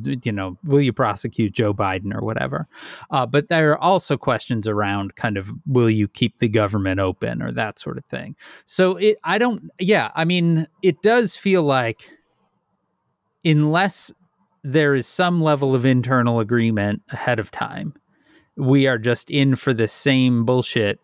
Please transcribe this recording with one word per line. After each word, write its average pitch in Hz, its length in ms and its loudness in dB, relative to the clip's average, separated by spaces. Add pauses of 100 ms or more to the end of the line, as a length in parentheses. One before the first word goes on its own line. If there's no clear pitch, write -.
(240)
you 117 80 -4
know, 95 320 -6
"Will 143 160 2
you 131 140 2
prosecute 110 600 -2
Joe 104 200 0
Biden," 98 420 -4
or 107 100 -6
whatever. 135 420 -4 (440)
Uh, 131 140 0
but 143 240 0
there 156 220 4
are 143 80 2
also 170 360 2
questions 117 500 -2
around 101 520 -2
kind 110 200 -4
of, 98 140 -8 (140)
"Will 123 240 4
you 107 180 2
keep - 300 -4
the 123 100 0
government 101 540 0
open?" 110 400 -4
or 120 100 -6
that 113 280 -6
sort - 180 -10
of 135 80 -14
thing. - 320 -12 (260)
So 185 320 0
it, 208 300 2
I 175 140 0
don't, 233 380 -2
yeah, 180 380 0
I 160 80 -2
mean, 170 420 2 (160)
it 180 200 2
does 226 340 2
feel 185 280 2
like 127 460 0 (1300)
unless 160 720 2 (500)
there 143 320 2
is 127 100 0
some 175 360 0
level 143 340 2
of 123 100 2
internal 123 540 2
agreement 107 720 0
ahead 120 300 -4
of 101 120 -8
time, - 420 -10 (640)
we 135 320 2
are 127 100 2
just 117 320 -2
in 135 280 2
for - 160 0
the 110 160 0
same 127 560 2
bullshit 117 580 0